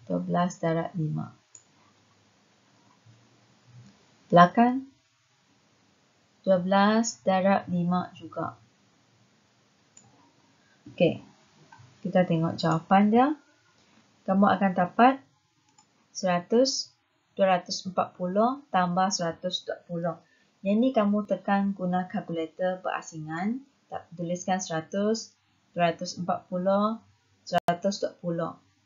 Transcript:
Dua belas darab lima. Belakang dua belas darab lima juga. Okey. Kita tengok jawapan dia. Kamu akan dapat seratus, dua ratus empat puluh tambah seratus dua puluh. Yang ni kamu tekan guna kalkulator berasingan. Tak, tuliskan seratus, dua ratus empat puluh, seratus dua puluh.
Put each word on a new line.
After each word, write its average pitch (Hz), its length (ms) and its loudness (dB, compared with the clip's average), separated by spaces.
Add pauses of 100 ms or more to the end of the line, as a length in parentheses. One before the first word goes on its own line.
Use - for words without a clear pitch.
Dua 175 160 -4
belas 175 400 -2
darab 165 340 -2
lima. 156 380 -6 (3000)
Belakang 233 560 6 (1600)
dua 185 160 4
belas 202 640 2
darab 190 480 2
lima 175 400 0
juga. - 480 -10 (2250)
Okey. - 320 0 (800)
Kita 180 240 2
tengok 165 320 -2
jawapan 165 480 2
dia. 233 180 6 (1000)
Kamu 196 160 4
akan 190 320 4
dapat 233 480 2 (880)
seratus, 196 800 0 (400)
dua 190 240 2
ratus - 320 -10
empat - 240 -4
puluh 214 560 -2
tambah 185 400 0
seratus 180 560 -6
dua - 240 -10
puluh. 170 280 -6 (440)
Yang 196 240 0
ni 269 80 2
kamu 208 320 2
tekan 196 480 -2
guna 180 400 -2
kalkulator 185 720 -6
berasingan. 170 800 -6 (240)
Tak, - 240 -12
tuliskan 175 480 -4
seratus, 202 720 -4 (400)
dua 170 240 0
ratus - 240 -10
empat 180 320 -4
puluh, 196 480 0 (440)
seratus - 600 -2
dua - 160 -6
puluh. 170 320 -6 (340)